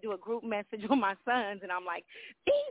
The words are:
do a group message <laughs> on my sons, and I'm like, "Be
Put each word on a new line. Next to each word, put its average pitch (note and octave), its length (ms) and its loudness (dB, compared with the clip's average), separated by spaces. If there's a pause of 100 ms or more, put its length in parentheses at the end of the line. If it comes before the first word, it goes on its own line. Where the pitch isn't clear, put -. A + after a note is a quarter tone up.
do G#3+ 120 -4
a F#3 60 -4
group A3+ 260 -4
message G#3+ 420 -4
<laughs> G#3 40 4
on C4+ 100 6
my G3 140 2 (100)
sons, G#3+ 380 0
and F#3 100 -6
I'm F3+ 120 -4
like, F3 200 -6 (420)
"Be C5+ 60 6 (180)